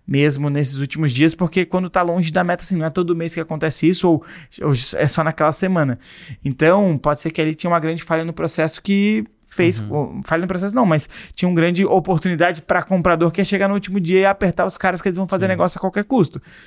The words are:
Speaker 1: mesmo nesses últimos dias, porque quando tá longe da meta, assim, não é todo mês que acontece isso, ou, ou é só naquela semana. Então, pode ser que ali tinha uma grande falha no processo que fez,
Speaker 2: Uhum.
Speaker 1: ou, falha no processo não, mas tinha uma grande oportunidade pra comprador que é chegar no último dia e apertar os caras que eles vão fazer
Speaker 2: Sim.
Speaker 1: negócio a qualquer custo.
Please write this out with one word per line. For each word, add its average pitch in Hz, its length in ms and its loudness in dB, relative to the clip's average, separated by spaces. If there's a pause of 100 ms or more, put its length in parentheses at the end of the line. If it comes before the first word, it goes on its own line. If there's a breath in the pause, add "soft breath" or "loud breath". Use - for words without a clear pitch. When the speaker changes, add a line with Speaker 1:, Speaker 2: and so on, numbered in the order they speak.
Speaker 1:
mesmo 143 460 0
nesses 139 280 -2
últimos 143 340 -2
dias, 147 200 4
porque 175 320 0
quando 185 240 -2
tá 180 140 0
longe 170 300 0
da 185 100 0
meta, 175 220 -2
assim, 190 120 -2
não 160 100 -2
é 160 40 -2
todo 175 240 0
mês 165 180 -4
que - 80 -6
acontece 160 480 -2
isso, 185 200 2
ou, 165 160 2 (360 loud breath)
ou 147 120 0 (240)
é - 100 2
só 160 160 0
naquela 156 300 0
semana. 160 440 0 (480 loud breath)
Então, 160 540 2
pode 147 220 0
ser 165 100 -4
que 156 100 -4
ali 156 140 0
tinha 175 160 -4
uma 170 80 2
grande 160 240 -4
falha 160 220 -2
no 165 80 -6
processo 160 500 -2
que 208 420 2 (220)
fez, 175 320 0
Speaker 2:
Uhum. 107 140 -8
Speaker 1:
ou, 139 320 -4
falha 165 160 0
no 185 80 -4
processo 190 260 -4
não, 247 100 2
mas 156 240 2 (240 loud breath)
tinha - 160 -2
uma 180 60 0
grande 170 300 2
oportunidade 175 760 0
pra 175 220 0
comprador 170 480 2
que 170 100 -4
é 196 40 2
chegar 202 240 0
no 202 60 0
último 196 260 -2
dia 180 180 2
e 190 80 4
apertar 190 400 0
os 190 100 -6
caras 185 240 -2
que - 80 -6
eles 175 80 -2
vão 185 120 -4
fazer 185 160 0
Speaker 2:
Sim. 185 60 0
Speaker 1:
negócio 175 280 0
a - 20 -12
qualquer 190 220 -2
custo. 202 400 0 (240 loud breath)